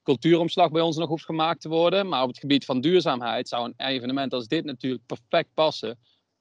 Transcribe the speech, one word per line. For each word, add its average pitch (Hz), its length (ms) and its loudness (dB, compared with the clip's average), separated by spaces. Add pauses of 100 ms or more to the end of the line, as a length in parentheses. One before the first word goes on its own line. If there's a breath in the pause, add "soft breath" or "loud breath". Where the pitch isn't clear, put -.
cultuuromslag 165 680 4
bij 160 100 2
ons 165 160 0
nog 160 120 -4
hoeft 156 160 -6
gemaakt 160 360 -2
te 156 80 -12
worden. 175 380 2
Maar 139 140 -2
op 131 60 0
het 123 120 -8
gebied 139 260 0
van 127 160 -2
duurzaamheid 127 680 0
zou 120 180 -4
een 120 220 -8
evenement 131 460 -2
als 120 140 -4
dit 156 180 -2
natuurlijk 131 400 -6
perfect - 480 -2
passen. 139 440 -2 (440)